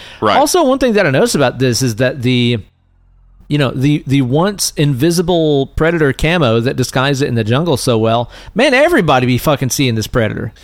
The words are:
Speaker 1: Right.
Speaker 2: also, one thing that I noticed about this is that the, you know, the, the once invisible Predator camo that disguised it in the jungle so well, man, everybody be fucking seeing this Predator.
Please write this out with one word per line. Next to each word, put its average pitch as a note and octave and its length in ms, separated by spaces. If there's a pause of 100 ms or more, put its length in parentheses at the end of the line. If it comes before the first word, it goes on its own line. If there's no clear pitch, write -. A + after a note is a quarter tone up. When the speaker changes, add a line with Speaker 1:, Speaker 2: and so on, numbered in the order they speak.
(200)
Speaker 1:
Right. G#3 160
Speaker 2:
also, D4+ 260
one C4+ 160
thing B3+ 140
that G3+ 140
I D3 40
noticed F3+ 260
about B2+ 220
this B2 220
is B2+ 160
that C3 240
the, A#2+ 380 (920)
you D3 80
know, C#3 180
the, D3 320
the C3+ 160
once E3 540
invisible D#3 1000
Predator D#3 380
camo D3+ 480
that B2 160
disguised C3 460
it C#3+ 60
in B2 60
the A2+ 100
jungle C3 340
so A#2+ 180
well, A2+ 340 (240)
man, C4 200
everybody G3+ 500
be B2 140
fucking C3 320
seeing B2+ 240
this A2 140
Predator. A2+ 440 (120)